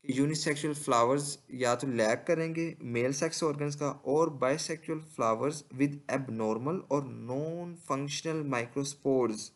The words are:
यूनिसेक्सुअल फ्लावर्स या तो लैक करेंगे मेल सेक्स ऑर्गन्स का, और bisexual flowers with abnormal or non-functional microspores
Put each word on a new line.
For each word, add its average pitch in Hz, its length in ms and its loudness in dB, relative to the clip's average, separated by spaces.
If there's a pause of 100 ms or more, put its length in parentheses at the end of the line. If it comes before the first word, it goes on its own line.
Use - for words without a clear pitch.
(100)
यूनिसेक्सुअल 147 640 0
फ्लावर्स 139 640 2 (140)
या 123 220 2
तो 123 120 -2
लैक 117 420 2
करेंगे 165 540 0
मेल 120 300 0
सेक्स 160 300 -2
ऑर्गन्स 147 340 -2
का, 147 140 -2
और 151 520 2
bisexual 156 580 -2
flowers 127 540 0
with 143 420 -2 (140)
abnormal 120 680 -2 (140)
or 143 100 2 (280)
non-functional 156 1200 -4
microspores 123 1000 0